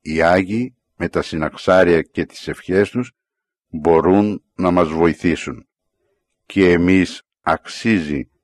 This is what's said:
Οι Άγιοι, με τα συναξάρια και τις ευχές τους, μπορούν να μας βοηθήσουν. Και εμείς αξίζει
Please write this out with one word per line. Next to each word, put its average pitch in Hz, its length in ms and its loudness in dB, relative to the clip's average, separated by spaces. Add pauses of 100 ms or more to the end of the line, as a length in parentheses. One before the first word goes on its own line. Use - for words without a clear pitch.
Οι 78 220 -4
Άγιοι, 98 540 0 (200)
με 85 120 -6
τα 80 140 -4
συναξάρια 82 800 0
και - 220 -8
τις - 240 -16
ευχές 95 420 -2
τους, 123 220 -8 (560)
μπορούν 82 760 2 (100)
να 92 160 -2
μας 87 180 2
βοηθήσουν. 80 800 -2 (760)
Και 92 240 2
εμείς 87 520 0 (180)
αξίζει 80 920 -4 (140)